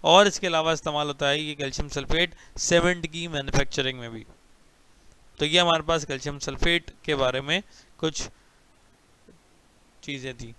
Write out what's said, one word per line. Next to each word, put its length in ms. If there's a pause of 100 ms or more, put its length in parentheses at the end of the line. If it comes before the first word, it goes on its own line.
और 220
इसके 200
अलावा 260
इस्तेमाल 340
होता 200
है 140
ये 140
कैल्शियम 340
सल्फेट 460 (240)
सीमेंट 480
की 220
मैन्युफैक्चरिंग 680
में 120
भी। 160 (1120)
तो 80
ये 120
हमारे 240
पास 220
कैल्शियम 340
सल्फेट 520 (140)
के 100
बारे 260
में 220 (360)
कुछ 300 (1800)
चीज़ें 320
थी। 220